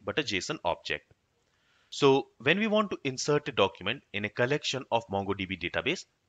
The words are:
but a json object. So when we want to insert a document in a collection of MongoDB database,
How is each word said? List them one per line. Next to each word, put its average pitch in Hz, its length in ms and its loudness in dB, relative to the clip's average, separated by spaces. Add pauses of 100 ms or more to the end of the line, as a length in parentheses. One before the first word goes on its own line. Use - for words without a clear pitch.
but 101 120 -2
a 151 60 0
json 104 400 -2
object. - 480 -4 (760)
So 139 380 4 (100)
when 147 200 2
we 220 100 0
want 214 240 2
to 190 120 -6
insert 143 460 0
a - 20 -8
document 104 520 0 (100)
in 104 100 -4
a 104 60 -2
collection 131 640 -2
of 113 140 0
MongoDB 95 540 -2
database, 85 440 -2 (240)